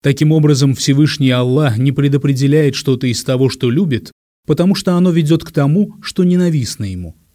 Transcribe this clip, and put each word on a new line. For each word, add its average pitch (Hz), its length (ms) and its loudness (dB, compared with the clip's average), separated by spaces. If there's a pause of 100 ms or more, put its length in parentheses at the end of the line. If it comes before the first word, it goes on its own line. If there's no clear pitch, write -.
Таким 151 300 2
образом, 147 420 2
Всевышний 139 560 0
Аллах 127 460 0
не 135 160 0
предопределяет 139 840 0
что-то 135 320 -2
из 117 160 -2
того, 131 280 0
что - 180 -4
любит, 139 440 -2 (340)
потому 175 280 0
что 185 200 -2
оно 180 160 2
ведёт 165 340 0
к - 80 -18
тому, 160 480 0
что - 240 -4
ненавистно 165 680 -2
ему, 90 260 -12 (180)